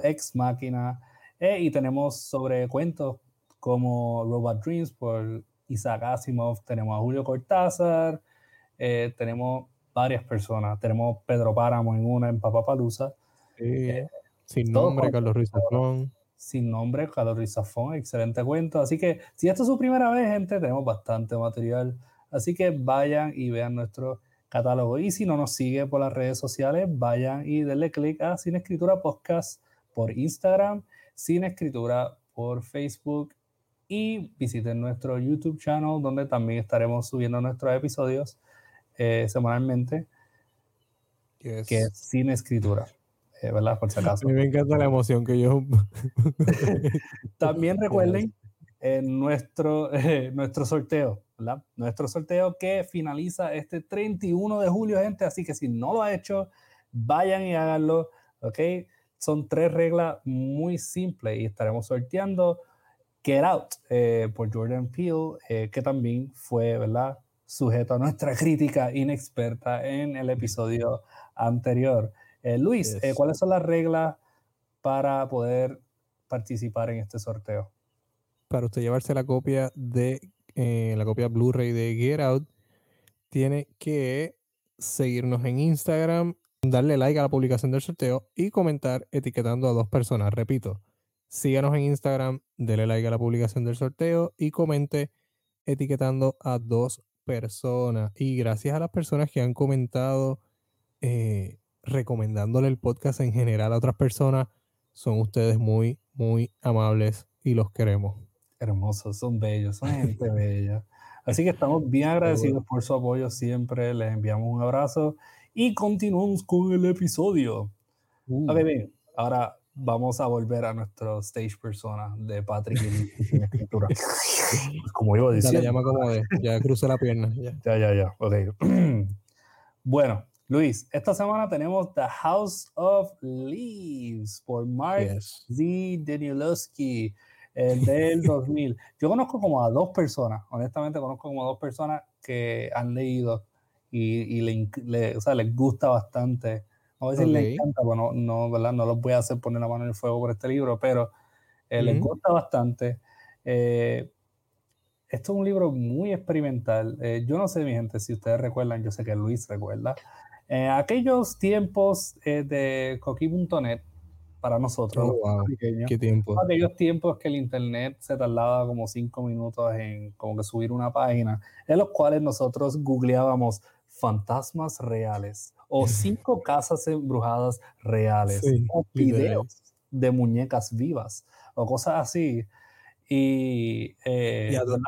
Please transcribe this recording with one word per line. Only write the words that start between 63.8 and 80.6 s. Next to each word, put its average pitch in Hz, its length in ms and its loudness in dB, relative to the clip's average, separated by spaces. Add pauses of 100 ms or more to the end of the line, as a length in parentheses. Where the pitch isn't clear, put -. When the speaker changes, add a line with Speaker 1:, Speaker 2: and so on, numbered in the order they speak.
Speaker 1:
eh, 117 460 2
por 110 180 -4
Jordan 120 360 -2
Peele, 160 460 -2 (140)
eh, 110 220 -2
que 131 100 -4
también 127 540 -2
fue, 117 420 -2
¿verdad? 117 420 -2 (280)
Sujeto 120 480 0
a 120 40 2
nuestra 139 380 -2
crítica 147 560 2
inexperta 123 920 -4
en 139 300 -4
el 131 140 -6
episodio 117 720 -2 (340)
anterior. 120 760 2 (300)
Eh, 120 160 0
Luis, 156 360 2
Speaker 2:
Yes. 98 100 -6
Speaker 1:
eh, 135 100 0
¿cuáles 143 240 2
son 185 120 2
las 185 120 2
reglas 160 540 0 (640)
para 135 480 0
poder 127 520 -2 (460)
participar 117 640 -4
en 117 80 -4
este 110 220 -8
sorteo? 104 500 -8 (800)
Speaker 2:
Para 123 180 -2
usted 120 160 -4
llevarse 127 320 0
la 131 100 -2
copia 131 520 0
de, 123 560 -2 (240)
eh, 117 420 0